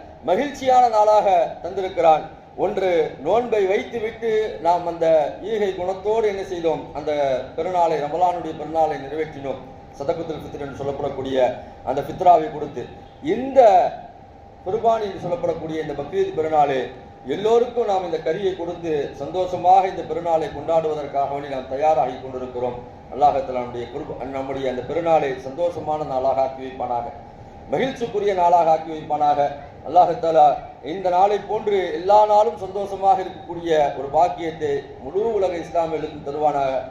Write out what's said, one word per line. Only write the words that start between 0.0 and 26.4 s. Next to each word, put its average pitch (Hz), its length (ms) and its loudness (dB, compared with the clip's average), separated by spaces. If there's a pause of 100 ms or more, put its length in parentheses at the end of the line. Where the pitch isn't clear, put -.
மகிழ்ச்சியான 254 540 4 (120)
நாளாக 214 320 6 (360)
தந்திருக்கிறான். 170 600 2 (400)
ஒன்று, 190 260 0 (360)
நோன்பை 214 340 2 (100)
வைத்துவிட்டு 226 600 -4 (360)
நாம் 175 240 2
அந்த 165 160 0 (440)
ஈகை 208 280 0
குணத்தோடு 196 540 0
என்ன 190 180 -6
செய்தோம், 165 320 -2 (160)
அந்த 151 140 -4 (440)
பெருநாளை, 170 480 2
ரமலானுடைய 165 540 0
பெருநாளை 156 460 0
நிறைவேற்றினோம். 139 580 -6 (360)
சதகுத்துல் 160 440 -4
ஃபித்ர் 143 220 -12
என்று 131 160 -12
சொல்லப்படக்கூடிய 135 580 -4 (520)
அந்த 139 140 -2
ஃபித்ராவை 165 500 4
கொடுத்து, 147 280 -8 (520)
இந்த 262 260 4 (1040)
குர்பானி 220 440 0
என்று 165 160 -10
சொல்லப்படக்கூடிய 165 600 -4
இந்த 147 140 -6
பக்ரீத் 165 400 -2
பெருநாளை 151 400 2 (560)
எல்லோருக்கும் 233 560 2
நாம் 185 180 0
இந்த 165 180 -2
கறியை 185 340 0
கொடுத்து 170 320 -6 (280)
சந்தோஷமாக 180 640 4 (100)
இந்த 170 160 -8
பெருநாளை 160 480 0
கொண்டாடுவதற்காக 147 800 -2
வேண்டி 143 200 -8
நாம் 131 200 -8
தயாராகி 143 420 2
கொண்டிருக்கிறோம். 127 600 -6 (380)
அல்லாஹ் 139 220 4
தஆலா 127 260 -4
நம்முடைய 120 300 -8
குர்பா-, - 260 -10 (200)
நம்முடைய 135 340 -4
அந்த 123 180 -6
பெருநாளை 156 400 2 (160)
சந்தோஷமான 151 680 -4
நாளாக 131 320 0